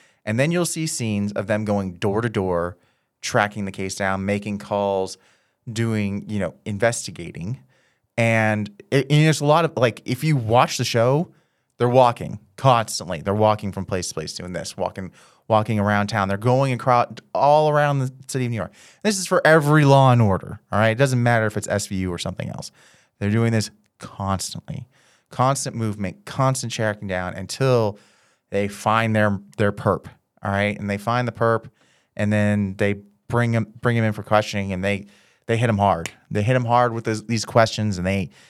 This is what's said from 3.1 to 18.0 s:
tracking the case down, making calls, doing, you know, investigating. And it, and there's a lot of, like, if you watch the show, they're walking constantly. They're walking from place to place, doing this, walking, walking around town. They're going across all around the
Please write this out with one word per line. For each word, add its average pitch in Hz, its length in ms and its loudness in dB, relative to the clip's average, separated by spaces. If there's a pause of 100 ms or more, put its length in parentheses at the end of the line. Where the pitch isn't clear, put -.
tracking 104 440 0
the 95 60 -6
case 95 240 -8
down, 95 300 -2
making 101 320 -4
calls, 98 600 -4 (540)
doing, 107 560 -2
you 107 120 -4
know, 90 160 -4 (100)
investigating. 104 920 -4 (580)
And 110 520 0 (200)
it, 139 220 0
and 151 140 6
there's 151 160 2
a 143 40 0
lot 160 200 4
of, 139 100 -4
like, 117 300 0
if 127 180 -4
you 156 120 2
watch 120 420 2
the 123 80 -2
show, 131 480 0 (440)
they're 123 120 0
walking 120 500 2 (160)
constantly. 107 640 0
They're 95 120 -2
walking 107 380 2
from 92 140 -8
place 92 220 -4
to - 60 -10
place, 78 200 -8
doing 90 200 -12
this, 82 240 -10
walking, 92 340 -8 (360)
walking 107 320 2
around 104 280 2
town. 101 200 -2
They're 98 100 -2
going 127 340 2
across 120 360 2 (280)
all 147 340 4
around 147 300 2
the 131 140 -4 (140)